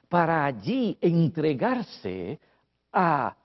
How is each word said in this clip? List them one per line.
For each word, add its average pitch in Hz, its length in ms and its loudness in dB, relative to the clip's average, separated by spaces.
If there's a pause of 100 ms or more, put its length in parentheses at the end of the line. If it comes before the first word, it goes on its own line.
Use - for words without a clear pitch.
para 165 380 2
allí 160 560 -2
entregarse 156 1400 0 (540)
a 147 500 0